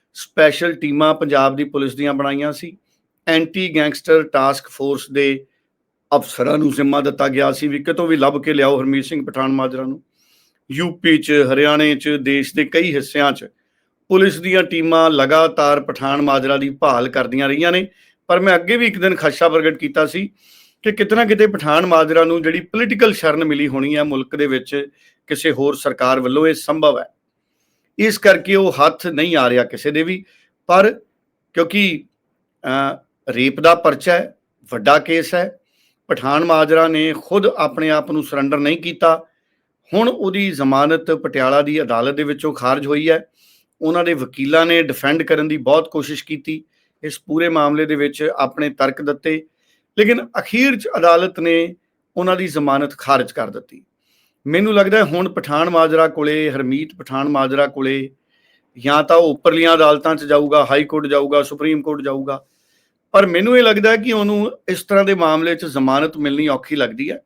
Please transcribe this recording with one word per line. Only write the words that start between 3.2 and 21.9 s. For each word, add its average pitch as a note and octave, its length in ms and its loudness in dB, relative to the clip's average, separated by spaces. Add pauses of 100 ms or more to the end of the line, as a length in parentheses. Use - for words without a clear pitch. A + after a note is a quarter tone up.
ਐਂਟੀ E3 480 -2
ਗੈਂਗਸਟਰ D3+ 480 2
ਟਾਸਕ C3+ 460 0
ਫੋਰਸ C#3 420 -6
ਦੇ C#3 340 -2 (680)
ਅਫਸਰਾਂ D3+ 420 -2
ਨੂੰ D3+ 140 0
ਜ਼ਿੰਮਾ C#3+ 300 0
ਦਿੱਤਾ C#3 260 -2
ਗਿਆ C#3 240 0
ਸੀ D3 160 -6
ਵੀ C#3+ 160 -6
ਕਿਤੋਂ E3+ 240 -2
ਵੀ D#3+ 80 2
ਲੱਭ C#3+ 280 0
ਕੇ D#3 100 -2
ਲਿਆਓ C#3 260 2
ਹਰਮੀਤ C3+ 260 -2
ਸਿੰਘ D3 200 -8
ਪਠਾਨ C3+ 260 -4
ਮਾਜਰਾ C3 320 -4
ਨੂੰ। C#3 200 -10 (680)
ਯੂ E3+ 200 -4
ਪੀ E3 260 0
'ਚ, - 140 -4
ਹਰਿਆਣੇ D3 640 2
'ਚ, C#3+ 140 -6
ਦੇਸ਼ C#3 460 -4
ਦੇ D3+ 100 0
ਕਈ E3 300 -2
ਹਿੱਸਿਆਂ C#3 360 0
'ਚ A#2 140 -12 (640)
ਪੁਲਿਸ F#3+ 320 2
ਦੀਆਂ F#3 240 0
ਟੀਮਾਂ E3 460 2
ਲਗਾਤਾਰ D3 720 2
ਪਠਾਨ C#3 400 -4
ਮਾਜਰਾ C#3 360 0
ਦੀ C#3 120 -4
ਭਾਲ C3 400 0
ਕਰਦੀਆਂ C3 380 -2
ਰਹੀਆਂ D#3 240 0
ਨੇ। F#3 160 -2 (400)
ਪਰ F3 120 2
ਮੈਂ F#3+ 160 4
ਅੱਗੇ F3+ 220 0
ਵੀ A#3+ 80 0
ਇੱਕ G3+ 140 -4
ਦਿਨ F#3 160 2
ਖਦਸ਼ਾ D#3 340 0
ਪ੍ਰਗਟ D#3+ 280 0
ਕੀਤਾ D3+ 280 -2
ਸੀ F#3+ 240 -8 (520)
ਕਿ A3 100 0
ਕਿਤੇ G#3 240 0
ਨਾ A3+ 100 2
ਕਿਤੇ G#3+ 220 4
ਪਠਾਨ E3 380 0
ਮਾਜਰਾ E3 380 4